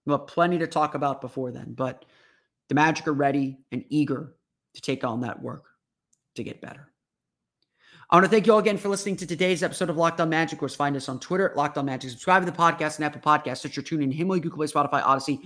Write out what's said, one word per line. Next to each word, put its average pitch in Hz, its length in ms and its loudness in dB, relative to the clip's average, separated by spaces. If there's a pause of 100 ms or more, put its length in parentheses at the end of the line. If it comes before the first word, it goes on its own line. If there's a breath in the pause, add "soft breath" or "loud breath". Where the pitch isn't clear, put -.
We'll 143 140 2
have 139 80 -10
plenty 175 320 2
to 165 80 -2
talk 151 280 0
about 139 260 -2
before 127 300 -8
then, 120 240 -12
but 127 300 -6 (640 soft breath)
the 139 60 -2
Magic 156 340 2
are 156 40 2
ready 139 460 0 (140)
and 123 160 -6
eager 143 460 -2 (400)
to - 60 -20
take 131 220 -6
on 120 200 -2
that 117 200 -8
work 123 220 -12 (680)
to - 100 -8
get - 160 -14
better. 139 320 -18 (1200 soft breath)
I 170 60 8
wanna 180 120 8
thank 208 180 4
you 220 80 8
all 214 40 8
again 202 200 2
for 202 100 -6
listening 196 280 -4
to 180 100 -8
today's 175 360 0
episode 175 280 -2
of 151 80 -4
Locked 165 220 2
On 165 100 2
Magic. 160 240 0
Of 147 60 -8
course, 135 140 -6
find 139 220 0
us 131 140 -8
on 131 100 -6
Twitter 185 300 0
at - 60 -10
Locked 143 200 0
On 143 80 -2
Magic. 131 260 -6
Subscribe 185 340 4
to 175 60 -2
the - 60 -6
podcast 165 420 2
on 151 60 -2
Apple 147 160 -4
Podcasts, 151 380 2
Stitcher, 143 240 -8
TuneIn, 143 300 -2
Himalaya, 175 280 0
Google 160 160 -6
Play, 151 100 -2
Spotify, 147 380 0
Odyssey, 135 420 2